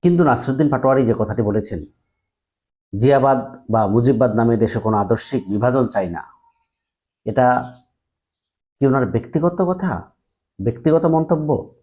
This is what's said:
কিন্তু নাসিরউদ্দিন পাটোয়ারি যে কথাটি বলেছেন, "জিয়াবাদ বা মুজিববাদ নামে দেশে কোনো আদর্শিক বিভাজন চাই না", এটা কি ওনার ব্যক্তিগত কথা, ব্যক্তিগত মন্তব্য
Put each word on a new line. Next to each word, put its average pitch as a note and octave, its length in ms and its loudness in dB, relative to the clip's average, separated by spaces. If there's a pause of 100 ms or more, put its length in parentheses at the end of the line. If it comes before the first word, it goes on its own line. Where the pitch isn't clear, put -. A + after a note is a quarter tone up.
কিন্তু F3 220 4
নাসিরউদ্দিন C3+ 440 0
পাটোয়ারি C3+ 380 2
যে A2+ 120 2
কথাটি G#2+ 240 -2
বলেছেন, G#2 420 -4 (1120)
"জিয়াবাদ C3+ 720 2
বা A2 160 2
মুজিববাদ A#2 480 2
নামে A#2 220 2
দেশে A2 240 0
কোনো A2 160 -2
আদর্শিক G#2 540 -2
বিভাজন B2 360 0
চাই F#2+ 240 -4
না", D#2+ 120 -10 (1000)
এটা B2 500 0 (1040)
কি C#3 80 0
ওনার C3 200 2
ব্যক্তিগত E3 560 -2
কথা, F#3 480 -4 (520)
ব্যক্তিগত D3+ 420 0
মন্তব্য D#3 800 -2